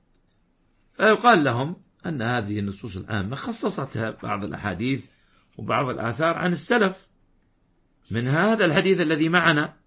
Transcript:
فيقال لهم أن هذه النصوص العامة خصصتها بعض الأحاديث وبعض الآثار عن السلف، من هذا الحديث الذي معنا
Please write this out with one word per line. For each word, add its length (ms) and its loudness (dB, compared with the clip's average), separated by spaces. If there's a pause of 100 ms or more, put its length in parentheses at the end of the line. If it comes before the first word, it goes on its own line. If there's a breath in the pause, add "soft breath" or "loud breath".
(960)
فيقال 480 6
لهم 320 -2 (300)
أن 160 -4
هذه 360 -2
النصوص 380 -6
العامة 400 -4
خصصتها 760 -4 (120)
بعض 220 -4
الأحاديث 600 -4 (540 soft breath)
وبعض 300 -2
الآثار 500 -2
عن 140 0
السلف، 540 0 (1040)
من 180 -2
هذا 360 2
الحديث 360 4
الذي 280 0
معنا 460 2 (120)